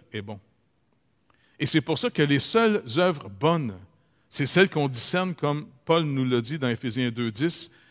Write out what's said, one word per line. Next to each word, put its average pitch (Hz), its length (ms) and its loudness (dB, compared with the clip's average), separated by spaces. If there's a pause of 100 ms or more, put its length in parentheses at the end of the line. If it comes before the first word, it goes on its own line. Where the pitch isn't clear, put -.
(120)
est 107 100 -8
bon. » 104 180 -14 (1200)
Et 143 60 0
c'est 156 140 4
pour 156 180 -2
ça 247 100 -2
que 180 140 0
les 143 160 4
seules 220 460 2 (140)
œuvres 175 300 0
bonnes, 127 460 0 (540)
c'est - 180 -2
celles 185 240 4
qu'on 143 180 0
discerne, 180 460 0
comme 147 320 -2 (180)
Paul 165 200 2
nous 135 200 0
le 127 160 2
dit 120 180 -6
dans 127 100 -2
Éphésiens 120 420 -2
deux 113 220 -4
dix, 147 400 -2 (180)